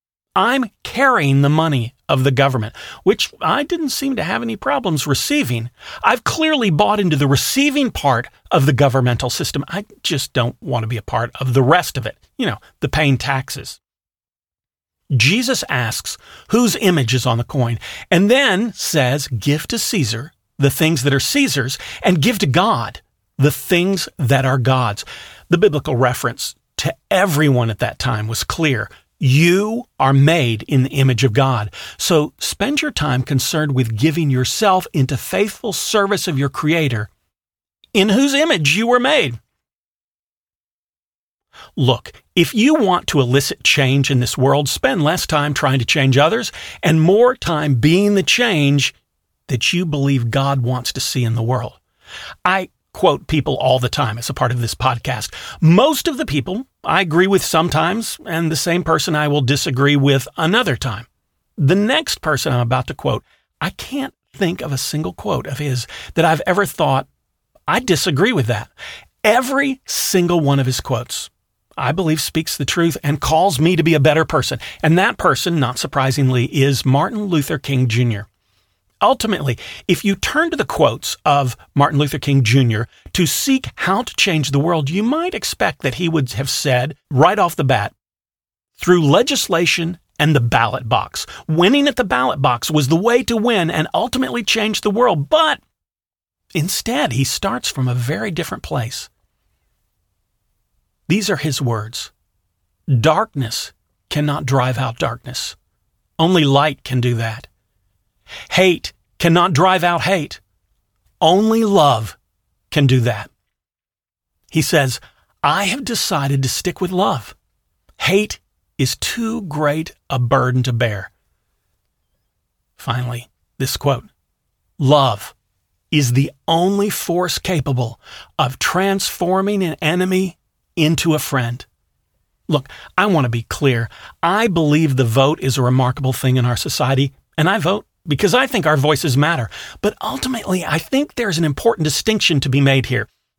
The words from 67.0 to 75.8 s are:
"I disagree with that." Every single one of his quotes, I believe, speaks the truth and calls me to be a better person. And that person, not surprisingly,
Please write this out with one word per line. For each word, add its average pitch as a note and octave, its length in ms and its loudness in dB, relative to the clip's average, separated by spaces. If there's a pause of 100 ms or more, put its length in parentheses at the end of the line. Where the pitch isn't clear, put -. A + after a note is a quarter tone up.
"I E3+ 120 0
disagree F#3 540 0
with C#3 140 0
that." A2+ 220 -4 (540)
Every C4 640 0
single F3 540 0
one C#3 200 2
of C3+ 60 0
his B2+ 160 -2
quotes, - 480 -6 (480)
I C3+ 140 -2
believe, D#3+ 280 0
speaks - 380 -4
the C#3+ 80 -4
truth E3 380 0
and C#3+ 180 0
calls D#3+ 380 2
me E3+ 160 4
to E3 80 2
be E3 100 4
a D3+ 60 4
better D3+ 260 4
person. C3 340 -2 (220)
And D#3+ 160 4
that F#3+ 200 2
person, E3+ 420 0
not C3 200 0
surprisingly, C3 640 0